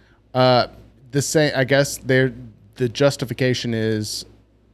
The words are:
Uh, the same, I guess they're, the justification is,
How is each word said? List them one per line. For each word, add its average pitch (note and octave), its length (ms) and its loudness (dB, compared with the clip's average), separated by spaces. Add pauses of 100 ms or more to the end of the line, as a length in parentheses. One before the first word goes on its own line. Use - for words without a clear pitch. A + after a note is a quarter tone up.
(340)
Uh, B2+ 340 4 (440)
the C#3+ 100 0
same, D3+ 340 2
I C3 100 0
guess C#3 320 0
they're, C3 360 0 (420)
the B2+ 120 -2
justification B2 840 -2
is, A2 520 -4 (480)